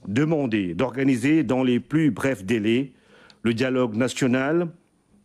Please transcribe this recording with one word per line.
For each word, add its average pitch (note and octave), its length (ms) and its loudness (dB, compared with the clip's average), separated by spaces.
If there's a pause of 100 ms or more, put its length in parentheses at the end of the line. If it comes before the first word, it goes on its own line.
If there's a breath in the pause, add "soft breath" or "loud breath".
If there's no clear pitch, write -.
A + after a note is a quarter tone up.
demandé A2 680 0
d'organiser C3 640 0
dans B2+ 220 0
les B2 160 2
plus D3+ 320 0
brefs G2+ 340 -4
délais A#2 480 0 (480 soft breath)
le A#2 140 0
dialogue B2+ 400 0
national C3 720 0 (580)